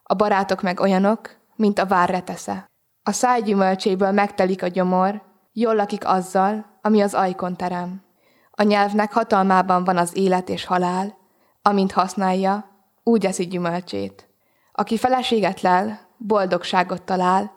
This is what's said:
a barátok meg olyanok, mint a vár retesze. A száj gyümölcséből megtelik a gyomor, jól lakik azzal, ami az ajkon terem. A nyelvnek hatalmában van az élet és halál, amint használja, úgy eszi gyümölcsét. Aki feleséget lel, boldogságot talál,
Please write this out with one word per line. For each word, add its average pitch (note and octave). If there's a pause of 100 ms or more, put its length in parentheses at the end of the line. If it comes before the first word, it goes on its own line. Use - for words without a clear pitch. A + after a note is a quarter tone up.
a -
barátok G3
meg F#3
olyanok, G3 (260)
mint G#3
a F3+
vár F3+
retesze. F3+ (380)
A G3+
száj B3
gyümölcséből F#3+
megtelik G3
a F3+
gyomor, F#3 (300)
jól A3+
lakik G3+
azzal, F#3+ (160)
ami G#3+
az G3+
ajkon F3+
terem. F3+ (480)
A -
nyelvnek G#3
hatalmában F#3+
van F#3
az F3
élet F#3
és F#3
halál, F#3 (440)
amint G3
használja, F#3+ (380)
úgy A3+
eszi F#3
gyümölcsét. F3+ (420)
Aki G#3
feleséget A#3
lel, G3 (180)
boldogságot F#3
talál, F#3+